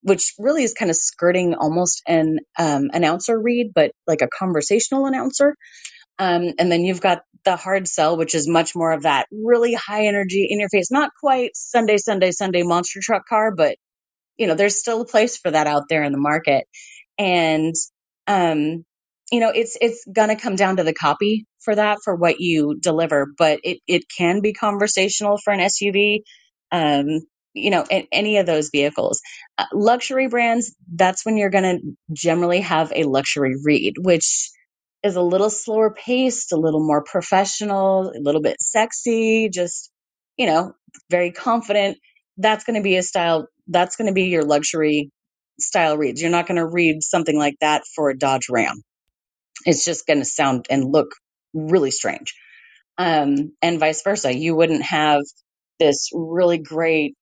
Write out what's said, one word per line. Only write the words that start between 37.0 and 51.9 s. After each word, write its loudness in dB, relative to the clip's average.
professional, 0
a -10
little 0
bit -2
sexy, 0
just, -6
you -2
know, 0
very 0
confident. -2
That's 0
gonna -2
be 2
a 0
style, 0
that's 0
gonna -2
be 2
your 0
luxury 0
style 0
reads. -2
You're -2
not 0
gonna -2
read 0
something 0
like 0
that 0
for 0
a -4
Dodge -2
Ram. -2
It's 0
just -6
gonna 2
sound -2
and 0
look 2
really 0